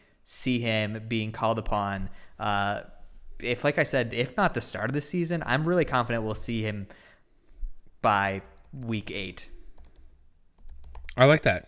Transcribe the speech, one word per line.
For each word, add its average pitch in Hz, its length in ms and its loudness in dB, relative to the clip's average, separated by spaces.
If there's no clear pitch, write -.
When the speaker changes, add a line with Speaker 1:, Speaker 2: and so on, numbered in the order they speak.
Speaker 1:
see - 340 0
him 110 500 0
being 110 240 0
called 113 280 0
upon. 101 500 0
Uh, 101 420 0
if, 120 240 -2
like 131 140 2
I 127 60 4
said, 117 320 0
if 120 200 0
not 196 200 2
the 117 60 0
start 107 280 -2
of 135 60 -2
the 147 60 0
season, 170 440 -2
I'm 147 240 2
really 175 160 4
confident 117 380 0
we'll 107 100 -2
see 113 300 -2
him 104 240 -4
by 98 400 4
week 113 380 -4
eight. 92 400 -10
Speaker 2:
I 127 100 8
like 151 180 8
that. 92 240 2